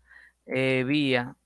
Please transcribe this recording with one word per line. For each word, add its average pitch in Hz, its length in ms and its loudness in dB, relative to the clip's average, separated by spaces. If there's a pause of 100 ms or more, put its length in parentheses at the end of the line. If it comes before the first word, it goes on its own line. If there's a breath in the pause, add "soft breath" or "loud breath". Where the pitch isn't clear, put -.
(460 soft breath)
eh, 131 400 0
vía. 135 600 0